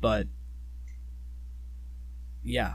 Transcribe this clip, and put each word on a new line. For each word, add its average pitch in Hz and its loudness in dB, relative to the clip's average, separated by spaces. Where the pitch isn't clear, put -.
But 110 8
yeah, 120 4